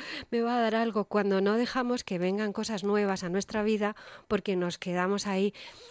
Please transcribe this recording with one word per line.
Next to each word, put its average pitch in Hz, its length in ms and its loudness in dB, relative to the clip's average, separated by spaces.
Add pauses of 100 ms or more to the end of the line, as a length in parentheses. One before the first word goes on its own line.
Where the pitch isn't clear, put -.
(300)
me 233 120 0
va 240 160 0
a - 20 2
dar 226 140 2
algo", 226 320 0
cuando 196 340 2
no 196 160 4
dejamos 247 460 0
que 185 160 -4
vengan 196 340 0
cosas 214 300 -4
nuevas 202 400 2
a 180 60 -4
nuestra 196 340 -2
vida, 208 320 2 (320)
porque 202 300 0
nos 175 200 0
quedamos 185 520 0
ahí, 196 260 0 (360)